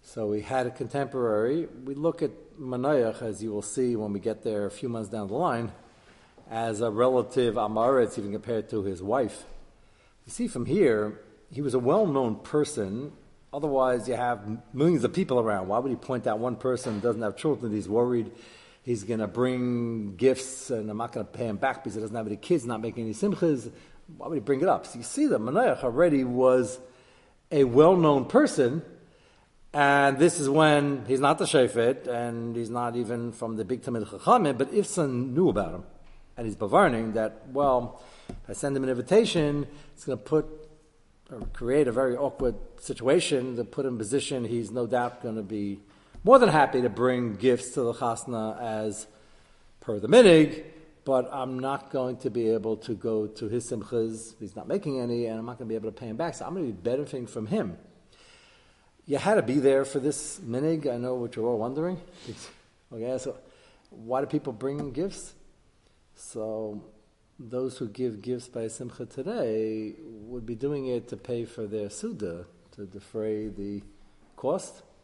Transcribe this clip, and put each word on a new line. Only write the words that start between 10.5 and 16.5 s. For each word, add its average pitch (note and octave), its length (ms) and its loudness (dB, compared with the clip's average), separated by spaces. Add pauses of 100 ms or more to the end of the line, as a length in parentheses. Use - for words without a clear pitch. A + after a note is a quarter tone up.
here, A2+ 540 2 (320)
he C3 80 -8
was C3+ 140 -2
a C3 40 4
well-known C3+ 580 2
person. A#2+ 760 -4 (400)
Otherwise, C3 560 0
you B2+ 60 -2
have A2+ 460 -4 (120)
millions D3 300 4
of A#2 100 0
people C3 280 2
around. G#2 280 0
Why G#2+ 100 2
would C3 120 -2
he A#2+ 60 -2
point B2 300 -4
out A2 140 -2
one A#2+ 160 -2